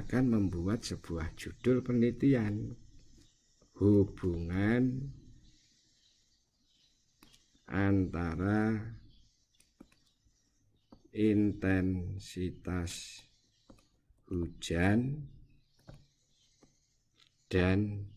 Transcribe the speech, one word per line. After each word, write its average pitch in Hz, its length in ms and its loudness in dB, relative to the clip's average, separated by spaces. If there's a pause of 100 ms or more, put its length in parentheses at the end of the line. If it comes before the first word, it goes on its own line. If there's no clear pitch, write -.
akan 123 320 2
membuat 98 500 0
sebuah 82 560 -8
judul 127 460 0
penelitian, 117 880 2 (1040)
hubungan 101 1300 2 (2500)
antara 98 1300 0 (2250)
intensitas 95 2000 -2 (1040)
hujan 98 1040 -2 (2250)
dan 98 680 0